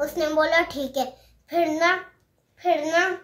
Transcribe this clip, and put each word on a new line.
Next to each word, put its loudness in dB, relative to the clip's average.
उसने -2
बोला, 2
"ठीक -6
है।" -4
फिर 2
ना, 2
फिर 0
ना 0